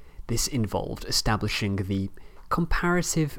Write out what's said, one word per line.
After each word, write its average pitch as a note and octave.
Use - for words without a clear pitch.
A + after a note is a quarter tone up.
This A#2
involved -
establishing G#2
the G2
comparative E3+